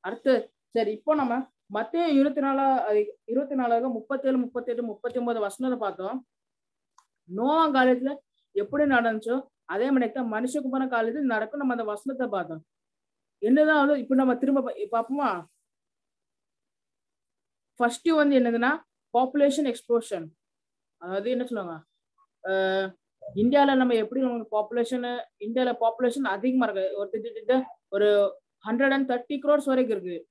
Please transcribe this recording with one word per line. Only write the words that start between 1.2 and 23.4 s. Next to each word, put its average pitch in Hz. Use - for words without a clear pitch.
மத்தேயு 226
இருபத்தி 285
நாலா, 269
இருபத்தி 277
நாலாக 240
முப்பத்தேழு, 262
முப்பத்தெட்டு, 240
முப்பத்தி 240
ஒன்பது 240
வசனத்தை 247
பார்த்தோம். 214
நோவா 277
காலத்துல 254
எப்படி 208
நடந்துச்சோ 233
அதே 214
மாதிரி 254
தான் 233
மனுஷகுமாரன் 254
காலத்துல 233
நடக்கும். 233
நம்ம 262
அந்த 233
வசனத்தை 247
பார்த்தோம். 160
என்னதான் 294
வந்து 285
இப்ப 262
நம்ம 254
திரும்ப 269
பா-, 214
பாப்போமா? 240
First 240
வந்து 294
என்னதுன்னா 240
population 277
explosion. 233
அதாவது 196
என்ன 247
சொல்லுவாங்க, 190
அஹ், 190
இந்தியால 269